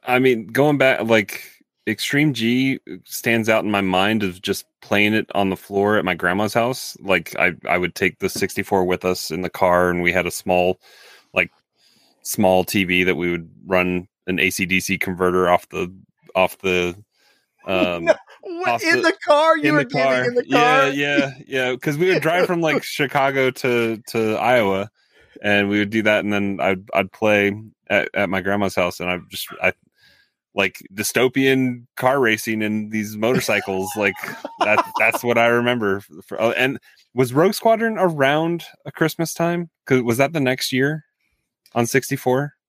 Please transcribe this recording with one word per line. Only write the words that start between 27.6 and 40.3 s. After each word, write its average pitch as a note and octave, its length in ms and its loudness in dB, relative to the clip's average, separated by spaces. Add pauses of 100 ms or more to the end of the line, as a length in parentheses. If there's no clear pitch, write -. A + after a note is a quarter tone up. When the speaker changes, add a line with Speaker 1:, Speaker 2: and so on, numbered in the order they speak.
Speaker 1:
at, F#2+ 260 0
at G2 140 0
my F#2+ 120 -2
grandma's G2 340 -2
house, F2+ 240 -2
and F2+ 100 -6
I F2+ 100 -2 (100)
just, - 180 -10 (160)
I, F#2 100 2 (840)
like, G2 280 -2 (100)
dystopian B2+ 960 0 (100)
car C3 220 0
racing A2 440 0
and G#2+ 280 -4
these G#2+ 260 -6
motorcycles, G#2 800 0
like, G2+ 180 0 (240)
Speaker 2:
<laughs> - 220 -16
Speaker 1:
that, G#2 240 2 (140)
that's A2+ 240 0
what A#2+ 160 0
I A#2 80 4
remember. A#2+ 540 0
For, - 400 -14
oh, A#2 120 2
and C3 280 -2 (340)
was B2 200 0
Rogue F3+ 200 4
Squadron A3+ 440 0
around D#3+ 640 0 (220)
a C#3+ 40 -10
Christmas - 440 -2
time? E3+ 360 -2 (140)
'Cause C3 180 2
was A2+ 140 2
that C#3 160 2